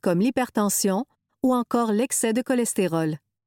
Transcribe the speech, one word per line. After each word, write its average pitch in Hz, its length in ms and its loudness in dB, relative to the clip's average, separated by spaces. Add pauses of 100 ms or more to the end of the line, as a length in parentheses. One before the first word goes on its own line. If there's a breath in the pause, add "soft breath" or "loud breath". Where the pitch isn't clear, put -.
comme 175 200 2
l'hypertension 214 840 0 (380)
ou 254 100 2
encore 240 380 0
l'excès 226 420 0
de 247 80 0
cholestérol. 165 760 0 (300)